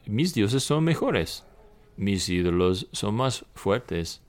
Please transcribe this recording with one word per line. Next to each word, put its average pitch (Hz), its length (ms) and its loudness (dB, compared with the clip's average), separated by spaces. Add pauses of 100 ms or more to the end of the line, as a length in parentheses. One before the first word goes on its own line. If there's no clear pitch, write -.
mis 147 280 -2
dioses 120 300 2
son 151 200 2
mejores, 160 640 0 (520)
mis 98 320 0
ídolos 90 640 2
son 104 240 -4
más 127 380 -2
fuertes". 98 760 -2